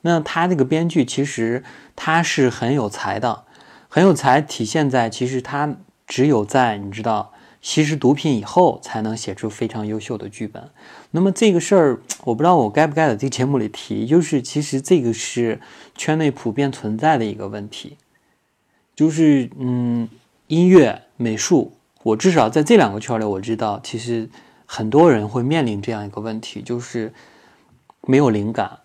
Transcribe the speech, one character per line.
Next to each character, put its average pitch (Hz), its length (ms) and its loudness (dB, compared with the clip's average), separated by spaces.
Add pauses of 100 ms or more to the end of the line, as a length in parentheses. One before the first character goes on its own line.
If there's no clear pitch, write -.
那 170 180 2
他 165 260 -2
那 180 80 0
个 135 100 2
编 156 240 0
剧 160 160 0
其 135 200 -4
实 120 400 -4 (320)
他 165 260 0
是 143 260 2
很 117 240 -2
有 120 160 0
才 101 300 -6
的， 113 240 -4 (460)
很 170 160 4
有 185 100 6
才 135 260 4
体 135 240 -6
现 147 240 0
在 120 220 0
其 123 160 -4
实 127 160 -4
他 143 320 -6 (320)
只 135 220 0
有 113 160 2
在， 117 340 2
你 101 140 -10
知 107 100 -12
道， 107 300 -4 (280)
吸 - 220 0
食 151 140 0
毒 - 180 2
品 147 240 -2
以 101 60 -6
后 180 360 2
才 - 220 -8
能 110 140 -4
写 101 180 -10
出 107 160 -8
非 113 160 -6
常 107 180 -8
优 107 140 -6
秀 107 180 -8
的 101 120 -12
剧 107 180 -10
本。 - 240 -16 (420)
那 160 80 0
么 190 120 2
这 208 200 2
个 175 60 2
事 170 160 0
儿， 147 260 4 (240)
我 117 100 -2
不 120 80 -2
知 165 40 2
道 180 100 6
我 113 140 2
该 147 160 2
不 151 80 -6
该 156 140 2
在 110 80 0
这 139 100 -6
个 - 40 -4
节 127 140 -2
目 139 140 0
里 107 100 -2
提， 107 380 -6
就 156 140 4
是 147 220 -2
其 - 180 -6
实 139 200 -4
这 170 200 2
个 117 120 0
是 113 480 -4 (360)
圈 156 220 -2
内 151 120 2
普 123 220 -6
遍 139 180 -2
存 110 260 -6
在 151 200 2
的 113 80 0
一 104 80 -4
个 101 160 -10
问 104 200 -12
题。 - 280 -18 (1000)
就 156 160 2
是， 147 480 4
嗯， 123 500 -2 (380)
音 170 220 2
乐、 156 340 6 (140)
美 113 200 -2
术， - 360 0 (300)
我 110 140 2
至 185 140 2
少 135 180 4
在 151 140 0
这 226 140 4
两 117 160 4
个 107 80 -6
圈 120 160 -4
儿 - 20 -2
里， 110 60 -2
我 98 160 -2
知 113 160 -4
道 107 260 -4
其 - 160 -10
实 113 300 -6 (380)
很 110 220 -6
多 151 220 8
人 107 180 2
会 120 140 -4
面 143 240 0
临 101 160 -6
这 117 80 -6
样 104 160 -8
一 - 40 -12
个 107 100 -12
问 110 200 -8
题， - 220 -14
就 120 160 -6
是 120 340 -8 (880)
没 131 140 2
有 139 140 4
灵 107 220 -2
感。 101 320 -6